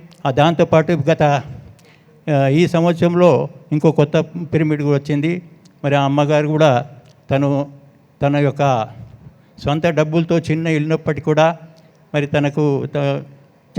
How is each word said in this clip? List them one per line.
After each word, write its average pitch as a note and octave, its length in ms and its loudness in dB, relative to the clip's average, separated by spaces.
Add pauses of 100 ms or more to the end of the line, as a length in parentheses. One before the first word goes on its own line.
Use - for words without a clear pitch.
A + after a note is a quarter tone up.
(260)
ఆ, C#3 40 2
దాంతోపాటు D#3+ 640 2
గత, D3+ 500 0 (880)
ఆ, C#3 160 2
ఈ D#3 200 4
సంవత్సరంలో E3+ 840 2 (240)
ఇంకో D3+ 180 2
కొత్త D3 260 0 (360)
పిరమిడ్ D#3 300 0
కూడా C#3+ 140 0
వచ్చింది. D3+ 460 -4 (420)
మరి C#3 100 0
ఆ C#3 80 2
అమ్మగారు D3 440 2
కూడా D3 400 2 (440)
తను, C#3 360 0 (560)
తన C#3+ 140 0
యొక్క C3+ 520 -2 (760)
సొంత D#3 220 -2
డబ్బులతో E3 520 0
చిన్న D#3+ 280 -4
ఇల్లున్నప్పటికీ D#3 580 -2
కూడా D#3+ 320 2 (580)
మరి C#3+ 120 -2
తనకు C#3+ 680 -2
త-, C#3+ 280 -4 (560)